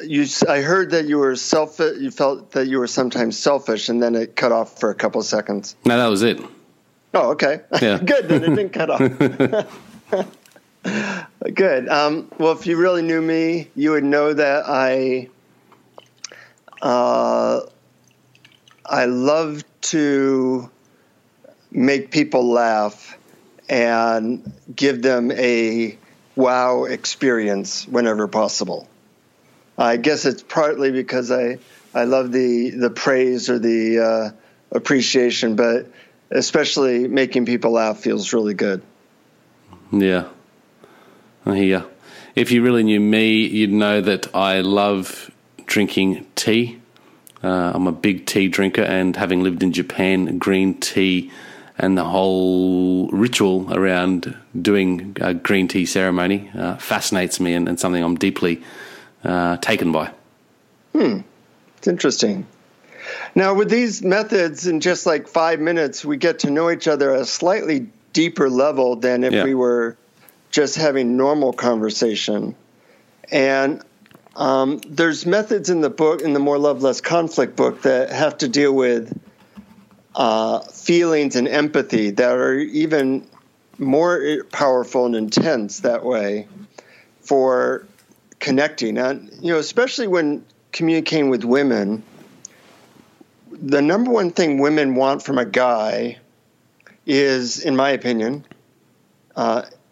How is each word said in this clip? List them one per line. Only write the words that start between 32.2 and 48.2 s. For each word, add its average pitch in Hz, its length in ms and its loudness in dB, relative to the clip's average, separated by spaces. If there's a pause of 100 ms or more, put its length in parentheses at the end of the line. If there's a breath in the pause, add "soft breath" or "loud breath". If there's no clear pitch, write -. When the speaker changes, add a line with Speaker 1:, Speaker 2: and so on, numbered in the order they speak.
Speaker 1:
the, 123 400 0
the 120 200 0
praise 127 580 0
or 123 80 0
the, 113 420 2
uh, 113 760 -4
appreciation, 123 800 0
but 120 320 0 (420 loud breath)
especially 131 800 0
making 127 400 0
people 117 240 0
laugh 110 280 0
feels 107 340 -2
really 107 200 0
good. 98 300 -2 (1080)
Speaker 2:
Yeah. 95 380 2 (1160 loud breath)
I 101 100 0
hear 98 60 2 (180)
ya. - 20 -12 (500 loud breath)
If 120 180 0
you 120 120 4
really 120 180 4
knew 107 180 4
me, 110 460 4
you'd 107 260 0
know 104 300 2
that 98 340 -2
I 95 260 2
love 98 680 0 (380)
drinking 95 640 0
tea. 117 460 -2 (640 loud breath)
Uh, 90 320 0
I'm 92 100 0
a 90 60 0
big 90 340 -2